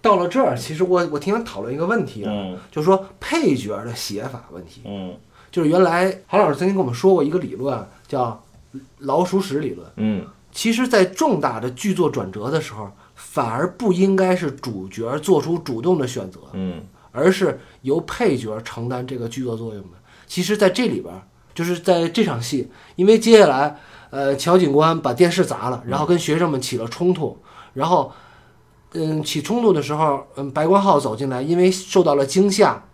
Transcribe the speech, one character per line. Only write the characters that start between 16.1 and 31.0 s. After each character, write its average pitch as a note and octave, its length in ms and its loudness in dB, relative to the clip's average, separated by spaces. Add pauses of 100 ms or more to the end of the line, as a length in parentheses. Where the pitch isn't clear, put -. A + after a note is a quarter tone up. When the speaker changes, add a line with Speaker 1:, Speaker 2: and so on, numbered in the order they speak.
Speaker 1:
择， - 80 -20 (140)
Speaker 2:
嗯。 F#2 300 -8 (300)
Speaker 1:
而 D#3 200 4
是 F#3 260 0 (220)
由 C3+ 220 0
配 F3+ 340 -2
角 A2 240 -8
承 A#2 300 -8
担 B2+ 160 -6
这 C3 100 -10
个 A2+ 100 -8
剧 A#2+ 160 -8
作 A#2+ 140 -4
作 A2+ 160 -10
用 G2+ 120 -14
的。 F2 120 -20 (300)
其 - 160 -6
实 G3 120 0
在 G#3 140 4
这 G#3+ 200 0
里 B2+ 120 -4
边 E2 120 -12
儿， F#2+ 100 -18 (320)
就 E3+ 100 -4
是 F3 140 -2
在 E3+ 300 2
这 G3 140 0
场 B2+ 180 -2
戏， B2 300 -6 (240)
因 F3+ 120 2
为 A3 120 8
接 A3+ 200 8
下 G3 100 10
来， C#3+ 320 0 (300)
呃， C#3 260 -2
乔 E3+ 200 2
警 F3 140 4
官 D#3 300 4
把 B2 140 -2
电 E3+ 180 4
视 F3 120 2
砸 A#2+ 260 -6
了， A#2+ 160 -6
然 C3 120 -4
后 D3+ 60 0
跟 F3 120 4
学 D#3+ 220 0
生 E3+ 100 2
们 C#3 120 -2
起 B2 160 -6
了 A2+ 100 -6
冲 F3 280 0
突， D#3 280 -6
Speaker 2:
嗯。 - 60 -20 (240)
Speaker 1:
然 C#3 160 -2
后， D#3 240 2 (800)
嗯， D#3 320 -4
起 - 160 -4
冲 A3+ 220 -2
突 G#3+ 100 4
的 D3+ 100 2
时 C3+ 120 -4
候， D3+ 320 0 (100)
嗯， C#3 140 -8
白 D3+ 160 0
光 G3 140 6
浩 F#3 200 4